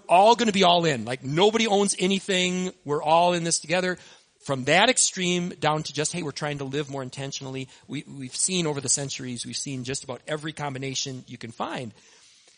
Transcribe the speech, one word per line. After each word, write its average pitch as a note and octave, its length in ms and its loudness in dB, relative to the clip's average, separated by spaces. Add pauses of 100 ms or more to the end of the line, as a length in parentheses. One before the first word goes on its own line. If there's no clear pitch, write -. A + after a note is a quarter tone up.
all G3+ 260 10
gonna A3 160 2
be F#3+ 140 6
all F3 180 6
in. C3+ 220 0
Like, B2+ 180 -6
nobody G3+ 420 4
owns G3+ 320 2
anything. F#3 760 0 (100)
We're D3 180 -4
all E3+ 300 4
in E3+ 140 -2
this E3 140 -2
together. F3+ 380 -2 (440)
From C3 240 -4
that F3+ 240 6
extreme F3+ 600 0 (120)
down D3+ 220 0
to - 100 -10
just, D3 180 -4
hey, F3 120 -8
we're C#3+ 80 -6
trying D3 260 -6
to C#3 80 -8
live C#3 240 -4
more C#3 140 -8
intentionally. C3+ 680 -10 (180)
We, C#3 180 -8
we've C#3 300 -14
seen F3+ 320 0
over C#3+ 140 -2
the B2+ 80 -4
centuries, C3 560 -4
we've B2 100 -10
seen C3 300 -8
just C3+ 180 -6
about C3 240 -12
every D#3 240 -6
combination C3+ 760 -8
you B2 100 -16
can A#2 140 -12
find. F3 420 -8 (640)